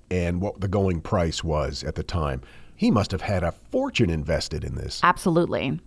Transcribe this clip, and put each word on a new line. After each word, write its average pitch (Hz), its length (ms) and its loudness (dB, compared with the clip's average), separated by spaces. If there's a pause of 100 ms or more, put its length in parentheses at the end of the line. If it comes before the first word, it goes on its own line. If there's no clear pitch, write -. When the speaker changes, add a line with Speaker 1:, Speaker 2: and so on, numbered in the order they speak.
(100)
Speaker 1:
and 87 300 0
what 98 200 -4
the 98 80 -2
going 92 320 2
price 85 440 0
was 73 400 -2
at - 100 -4
the 87 80 -4
time. 71 380 -2 (360)
He 233 140 2
must 107 200 2
have 95 120 -4
had 95 200 0
a 85 100 0 (180)
fortune 254 400 2
invested 76 540 -2
in 67 120 -6
this. - 260 -8
Speaker 2:
Absolutely. 165 840 2